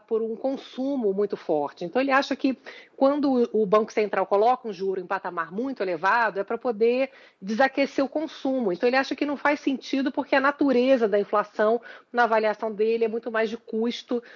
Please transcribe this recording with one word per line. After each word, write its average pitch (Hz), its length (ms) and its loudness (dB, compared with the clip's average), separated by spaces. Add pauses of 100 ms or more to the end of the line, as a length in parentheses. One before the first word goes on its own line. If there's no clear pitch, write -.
por 220 140 0
um 226 140 -6
consumo 262 800 -4
muito 202 240 -2
forte. 151 480 -4
Então, 175 160 -2
ele 269 100 0
acha 277 240 2
que 262 220 0 (380)
quando 269 580 2
o 220 120 2
Banco 214 280 2
Central 196 320 0
coloca 226 420 2
um 214 60 -6
juro 190 260 -4
em 180 60 -10
patamar 175 460 -6
muito 240 320 -4
elevado, 190 560 0
é 202 40 0
pra 233 140 -6
poder 240 540 0 (280)
desaquecer 269 640 0
o 262 60 -4
consumo. 262 640 -4
Então, 247 160 0
ele 254 80 2
acha 269 180 -2
que 285 100 -4
não 285 120 -4
faz 285 220 0
sentido 269 520 -2
porque - 240 -2
a 269 60 4
natureza 262 640 4
da 202 120 2
inflação, 214 600 0 (320)
na 240 120 2
avaliação 220 500 0
dele, 226 320 0
é - 20 2
muito 226 240 -6
mais 220 180 0
de 214 60 -8
custo 233 640 -4 (140)